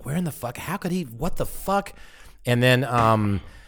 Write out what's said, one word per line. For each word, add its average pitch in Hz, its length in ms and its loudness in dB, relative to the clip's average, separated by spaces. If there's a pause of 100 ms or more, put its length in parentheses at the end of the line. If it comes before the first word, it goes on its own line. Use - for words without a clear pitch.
Where 131 120 -8
in 180 80 -2
the 165 80 -4
fuck? - 260 -10
How 170 200 -8
could 190 140 -6
he? 180 120 -2
What 120 340 -4
the - 80 -2
fuck? - 480 -4 (520)
And 123 160 2
then, 127 220 6
um 113 580 2 (260)